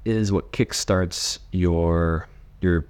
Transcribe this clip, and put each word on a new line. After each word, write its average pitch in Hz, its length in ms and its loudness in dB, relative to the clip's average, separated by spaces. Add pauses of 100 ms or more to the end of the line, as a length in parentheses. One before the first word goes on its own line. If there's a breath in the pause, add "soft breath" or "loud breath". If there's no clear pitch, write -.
is 110 280 0
what - 200 -2
kickstarts - 840 -2 (140)
your, 85 760 2 (320 soft breath)
your 85 300 2